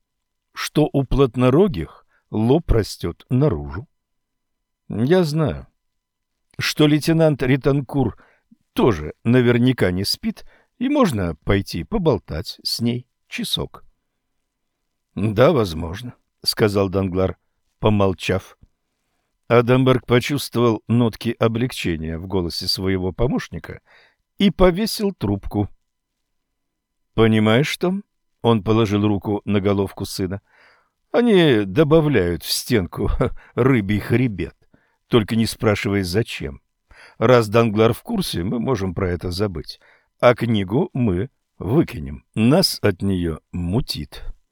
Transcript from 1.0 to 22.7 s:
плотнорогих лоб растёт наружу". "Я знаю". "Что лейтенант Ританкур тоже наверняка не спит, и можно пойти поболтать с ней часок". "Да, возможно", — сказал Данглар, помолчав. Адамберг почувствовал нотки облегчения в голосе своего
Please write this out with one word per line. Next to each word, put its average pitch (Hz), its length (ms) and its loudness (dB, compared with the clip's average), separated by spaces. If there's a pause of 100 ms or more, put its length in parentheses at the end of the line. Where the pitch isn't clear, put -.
плотнорогих 127 1040 0 (240)
лоб 120 400 2
растёт - 580 -4
наружу". 92 580 0 (1000)
"Я 131 340 2
знаю". 143 440 -4 (880)
"Что - 300 2
лейтенант 151 560 2
Ританкур 135 760 0 (560)
тоже 85 400 0 (100)
наверняка 120 680 4
не 92 120 -4
спит, - 420 -6 (340)
и 262 100 -2
можно 185 540 0
пойти 104 400 -2
поболтать 139 800 -4
с - 180 -6
ней 120 260 -4 (200)
часок". - 560 -8 (1300)
"Да, 107 360 2
возможно", — 98 600 -4 (300)
сказал 101 460 0
Данглар, 95 480 -2 (420)
помолчав. 101 760 0 (920)
Адамберг 127 580 4
почувствовал 120 840 0
нотки 117 520 -2
облегчения 92 800 -4
в 90 100 -12
голосе 90 400 -4
своего 92 440 -2